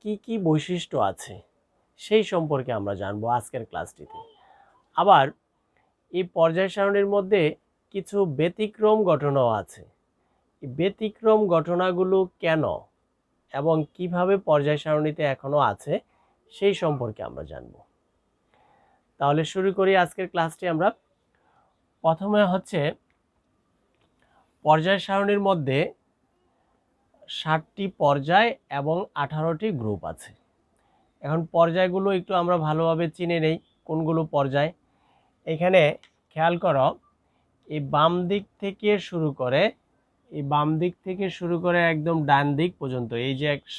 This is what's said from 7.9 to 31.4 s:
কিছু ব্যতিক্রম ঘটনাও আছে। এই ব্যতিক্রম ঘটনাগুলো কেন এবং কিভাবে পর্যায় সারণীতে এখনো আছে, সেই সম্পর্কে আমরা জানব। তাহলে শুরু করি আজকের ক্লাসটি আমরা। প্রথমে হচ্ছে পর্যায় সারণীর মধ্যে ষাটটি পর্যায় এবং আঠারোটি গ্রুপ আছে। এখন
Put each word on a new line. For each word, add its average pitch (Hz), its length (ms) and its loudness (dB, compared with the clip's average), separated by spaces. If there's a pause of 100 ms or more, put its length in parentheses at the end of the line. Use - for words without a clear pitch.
কিছু 196 300 -8
ব্যতিক্রম 208 800 0
ঘটনাও 143 460 2 (100)
আছে। - 220 -14 (800)
এই 143 60 -10
ব্যতিক্রম 202 760 0
ঘটনাগুলো 180 720 0 (220)
কেন 160 240 0 (880)
এবং 151 240 0 (180)
কিভাবে 180 440 -2
পর্যায় 151 460 2
সারণীতে 156 380 -2
এখনো 139 360 -2
আছে, 131 340 0 (600)
সেই 196 220 0
সম্পর্কে 127 480 -4
আমরা 65 220 -10
জানব। 65 300 -18 (1400)
তাহলে 156 260 2
শুরু 190 280 -2
করি 190 240 2
আজকের 180 320 0
ক্লাসটি 165 400 -4
আমরা। 165 200 0 (1160)
প্রথমে 190 360 2 (120)
হচ্ছে 185 280 -2 (1800)
পর্যায় 160 420 4
সারণীর 202 340 0
মধ্যে 160 380 0 (1500)
ষাটটি 160 560 -4 (140)
পর্যায় 156 520 2 (200)
এবং 143 260 -4 (180)
আঠারোটি 156 540 -4 (120)
গ্রুপ 104 240 -4
আছে। - 280 -12 (920)
এখন 156 180 -2 (160)